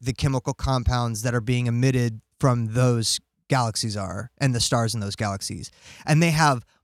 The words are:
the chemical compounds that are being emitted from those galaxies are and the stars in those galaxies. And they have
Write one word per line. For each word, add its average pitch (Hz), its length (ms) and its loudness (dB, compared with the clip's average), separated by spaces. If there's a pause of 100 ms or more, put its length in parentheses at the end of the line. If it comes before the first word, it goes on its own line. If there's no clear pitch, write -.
the 123 120 -4
chemical 135 400 -2
compounds 120 680 0
that 120 120 -2
are 120 80 0
being 123 260 0
emitted 120 520 0 (200)
from 120 340 2
those 120 480 2 (260)
galaxies 113 480 -2
are 101 420 -8
and 135 160 0
the 120 60 -2
stars 117 340 0
in 113 60 -4
those 98 160 -6
galaxies. - 560 -6 (340)
And 156 160 4
they 170 100 4
have 147 340 2 (180)